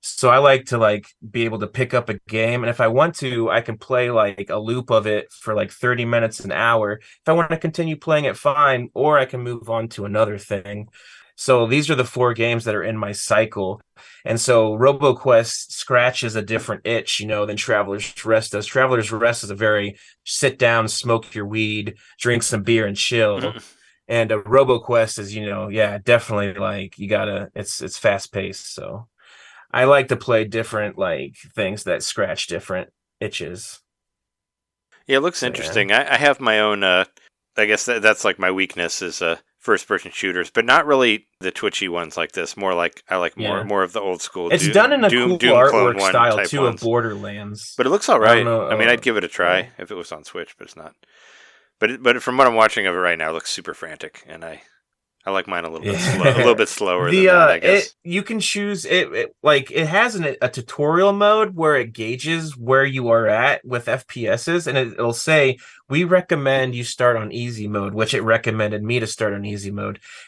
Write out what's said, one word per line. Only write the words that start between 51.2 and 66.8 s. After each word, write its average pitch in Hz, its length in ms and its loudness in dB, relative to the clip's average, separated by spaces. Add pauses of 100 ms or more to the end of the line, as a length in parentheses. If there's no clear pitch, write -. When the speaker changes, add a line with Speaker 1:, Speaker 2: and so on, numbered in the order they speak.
Speaker 2:
But 110 120 0
it, 127 100 -12
but 123 220 4
from 127 140 -2
what 135 100 10
I'm 117 80 4
watching 110 320 4
of 90 80 0
it - 20 -2
right 87 220 0
now, 80 100 -2
it 80 40 -4
looks - 180 -8
super 82 240 -10
frantic, - 500 -16
and 80 180 -18
I, 80 200 -16 (640)
I - 20 -8
like 98 180 -4
mine 87 160 -6
a 80 60 -8
little 80 160 -12
bit 101 80 -4
Speaker 1:
Yeah. - 220 -2
Speaker 2:
slow, - 80 -2
a 135 140 4
little 120 180 6
bit 107 140 0
slower 90 420 -2
Speaker 1:
The, 185 60 2
Speaker 2:
than 190 80 4
that, 175 240 8
Speaker 1:
uh, - 20 4
Speaker 2:
I 85 80 2
guess. 196 260 2
Speaker 1:
it, - 80 -16 (100)
you 180 200 -4
can 226 160 -6
choose 202 440 -4
it, 170 300 -2
it, - 300 -6
like, 143 260 2
it 160 160 -2
has 214 300 0
an, 156 260 -6
a 123 80 0
tutorial 160 640 0
mode 208 400 2
where 160 220 2
it 123 180 -2
gauges 135 640 -6
where 127 260 2
you 131 260 -2
are 113 180 4
at 120 360 2
with 123 240 -6
F 131 200 -4
P 117 200 -8
Ss, 165 380 -2
and 135 100 -2
it, 123 180 -2
it'll 120 200 -2
say, 139 460 2 (280)
"We 147 160 0
recommend 139 680 0
you 120 100 -8